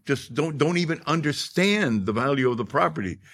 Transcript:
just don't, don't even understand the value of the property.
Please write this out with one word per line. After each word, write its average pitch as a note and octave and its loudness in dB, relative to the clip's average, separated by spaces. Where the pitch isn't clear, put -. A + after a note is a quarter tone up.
just C3+ -4
don't, D3+ -2
don't E3 2
even E3 -2
understand D3+ 0
the A2 0
value B2+ 2
of A#2+ 0
the A2+ -2
property. C#3+ -2